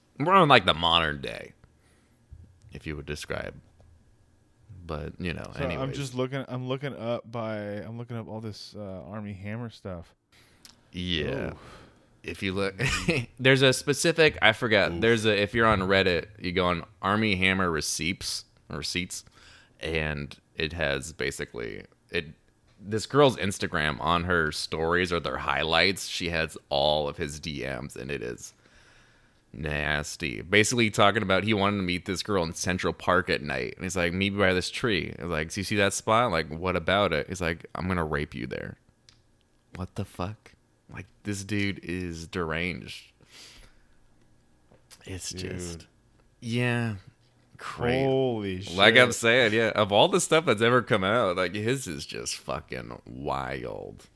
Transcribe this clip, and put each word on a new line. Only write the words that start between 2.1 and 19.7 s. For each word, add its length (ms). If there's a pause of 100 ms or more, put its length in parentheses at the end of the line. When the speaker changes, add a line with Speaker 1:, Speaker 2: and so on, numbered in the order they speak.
Speaker 1:
if 140
you 100
would 80
describe. 500 (1300)
But, 320
you 140
know, 240
Speaker 2:
So 80
I'm 60
Speaker 1:
anyways. 260
Speaker 2:
just 160
looking, 340
I'm 220
looking 260
up 340
by, 280
I'm 400
looking 200
up 120
all 100
this, 380
uh, 320
Armie 240
Hammer 380
stuff. 420 (800)
Speaker 1:
Yeah. 600
Speaker 2:
Oof. 40 (680)
Speaker 1:
If 200
you 100
look, 220 (340)
<laughs> 300
there's 240
a 100
specific, 720
I 100
forgot, 400
Speaker 2:
Oof. 80
Speaker 1:
there's 240
a, 160
if 140
you're 100
on 160
Reddit, 460 (120)
you 140
go 140
on 160 (180)
Armie 340
Hammer 360
receipts, 720 (240)
receipts, 560 (560)